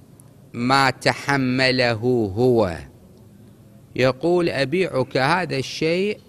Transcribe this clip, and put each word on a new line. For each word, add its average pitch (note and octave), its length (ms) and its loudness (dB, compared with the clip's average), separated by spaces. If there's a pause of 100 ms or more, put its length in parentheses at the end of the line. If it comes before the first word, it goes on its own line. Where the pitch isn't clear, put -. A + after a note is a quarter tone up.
(540)
ما C3 360 2
تحمله B2+ 1500 0
هو، A2+ 400 2 (1160)
يقول: E3 540 0
"أبيعك C3+ 680 -2
هذا C#3+ 400 0
الشيء F3 720 -4